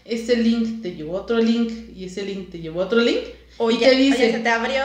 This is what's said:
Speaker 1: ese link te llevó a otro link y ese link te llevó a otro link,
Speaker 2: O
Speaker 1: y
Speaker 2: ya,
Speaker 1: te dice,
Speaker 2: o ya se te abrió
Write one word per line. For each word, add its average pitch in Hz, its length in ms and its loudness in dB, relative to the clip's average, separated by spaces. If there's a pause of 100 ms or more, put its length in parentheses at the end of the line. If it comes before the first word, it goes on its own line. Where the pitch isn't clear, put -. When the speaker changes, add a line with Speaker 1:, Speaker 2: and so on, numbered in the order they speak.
Speaker 1:
ese 233 300 -2
link 226 440 0
te 180 140 -8
llevó 156 240 -8
a 185 40 -6
otro 233 160 0
link 226 320 2 (240)
y 185 120 -12
ese 190 180 -8
link 190 260 -8
te 170 100 -14
llevó 160 220 -6
a 196 40 0
otro 233 140 2
link, 285 240 0 (340)
Speaker 2:
O 226 120 0
Speaker 1:
y 233 80 2
Speaker 2:
ya, 254 120 6
Speaker 1:
te 254 60 6
dice, 269 200 4
Speaker 2:
o 240 140 4
ya 220 80 -2
se 226 40 -4
te 226 60 0
abrió 247 360 0